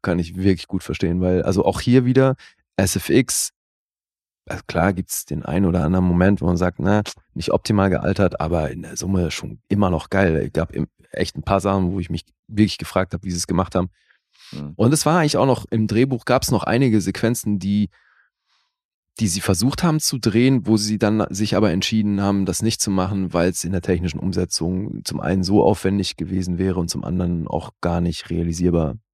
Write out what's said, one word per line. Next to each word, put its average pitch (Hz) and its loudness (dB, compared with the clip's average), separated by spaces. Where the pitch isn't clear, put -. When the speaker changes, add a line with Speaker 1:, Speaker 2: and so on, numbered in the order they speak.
Speaker 1:
Kann 90 0
ich 87 -6
wirklich 92 0
gut 92 -4
verstehen, 85 -2
weil, 90 2
also 92 2
auch - 0
hier 123 4
wieder 131 4
S 95 2
F - -4
X, - 2
also - -8
klar 90 2
gibt's - -6
den 78 -6
einen 92 0
oder 85 2
anderen 92 2
Moment, 90 4
wo - -2
man 87 2
sagt, 90 -2
na, 104 2
nicht - -4
optimal 101 2
gealtert, 90 0
aber 78 0
in 87 -10
der 78 -14
Summe 90 -2
schon - -10
immer 98 2
noch 82 -2
geil. 98 2
Es - -2
gab - -2
im, - -4
echt - -6
ein - -10
paar 98 2
Sachen, 95 0
wo 98 -4
ich 82 -6
mich 82 -6
wirklich 104 0
gefragt 92 -2
hab, 90 -8
wie 98 -8
sie 87 -4
es 85 -6
gemacht 90 -2
haben. 90 0
Speaker 2:
Mhm. 73 -12
Speaker 1:
Und 117 2
es 156 0
war 170 4
eigentlich 151 0
auch 110 4
noch, 127 0
im 110 0
Drehbuch 120 0
gab's 131 0
noch 113 0
einige 113 2
Sequenzen, 104 -2
die, 101 0
die 110 2
sie 90 -4
versucht 104 0
haben 156 2
zu - -2
drehen, 117 2
wo 110 4
sie 104 -2
dann 107 2
sich 104 -2
aber 101 4
entschieden 101 0
haben, 101 0
das 92 -4
nicht 110 -2
zu - -2
machen, 95 -2
weil's 87 0
in 87 -4
der 92 -2
technischen 87 -2
Umsetzung 92 -4
zum - -6
einen 92 0
so 98 4
aufwendig 98 0
gewesen 90 -4
wäre 92 0
und 85 -2
zum - -8
anderen 87 -2
auch - -6
gar 85 0
nicht 85 -4
realisierbar. 85 0